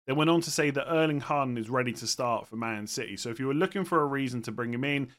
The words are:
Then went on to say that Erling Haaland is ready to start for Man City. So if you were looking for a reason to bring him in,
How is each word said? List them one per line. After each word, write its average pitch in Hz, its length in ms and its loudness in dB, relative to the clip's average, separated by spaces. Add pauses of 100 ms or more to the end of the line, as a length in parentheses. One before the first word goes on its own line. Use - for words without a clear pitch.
Then 135 80 0
went 151 140 4
on 170 120 6
to 156 100 -6
say 151 180 2
that 135 180 -2
Erling 156 320 2
Haaland 135 380 0
is 110 120 -4
ready 123 240 0
to 113 140 -8
start 120 400 -2
for - 80 -14
Man 110 320 -4
City. 107 300 -6
So - 120 -6
if 175 100 -8
you 131 80 -2
were 139 80 0
looking 185 280 0
for 175 160 2
a 147 60 4
reason 135 380 -2
to - 80 -8
bring 117 220 -4
him 123 100 -2
in, 139 360 -2